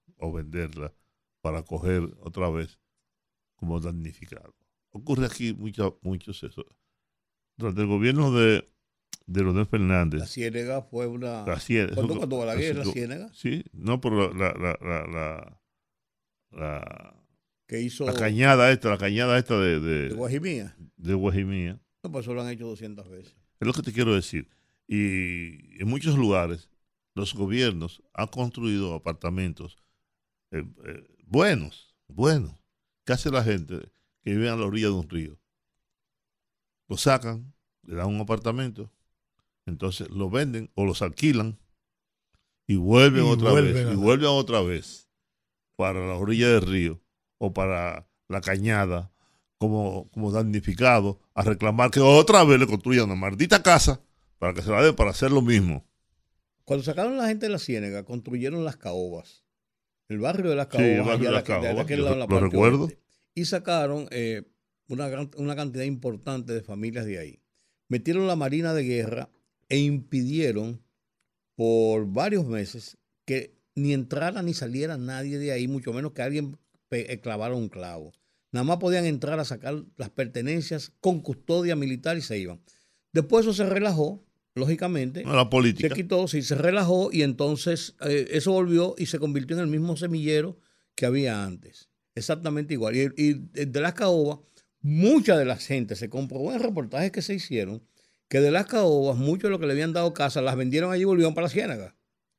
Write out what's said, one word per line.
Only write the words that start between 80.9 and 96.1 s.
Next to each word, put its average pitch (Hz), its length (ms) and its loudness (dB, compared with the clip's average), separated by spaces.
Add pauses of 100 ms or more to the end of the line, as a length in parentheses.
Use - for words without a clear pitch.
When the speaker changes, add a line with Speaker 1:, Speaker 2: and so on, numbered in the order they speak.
Speaker 2:
con 180 220 0
custodia 170 560 -2
militar 139 400 -4
y 156 40 -6
se 214 160 -6
iban. 87 220 -8 (540)
Después 185 320 4
eso 220 80 2
se 196 120 0
relajó, 190 600 0 (300)
lógicamente. 156 680 -2
Speaker 1:
No, 139 100 -2
la 127 160 6
política. 127 380 4
Speaker 2:
Se 131 80 0
quitó, 180 320 0
sí, 147 140 -2
se 135 140 -2
relajó 185 580 2
y 151 80 2
entonces, 147 800 -2
eh, 143 300 0
eso 160 200 2
volvió 180 460 2
y 175 80 -2
se 156 140 -6
convirtió 143 360 -2
en 175 80 -2
el 160 60 -2
mismo 156 260 0
semillero 156 640 -2 (380)
que 131 100 -2
había 123 400 0
antes. - 440 -14 (240)
Exactamente 151 600 -4
igual. 113 240 -2
Y, 135 180 2
y 147 200 4
de, 143 320 -8
de 135 120 -4
las 170 140 0
caobas, 165 460 2 (420)
mucha 190 560 6
de 139 80 4
la 123 100 -2
gente 117 400 -4
se 104 140 -8
comprobó 135 420 -6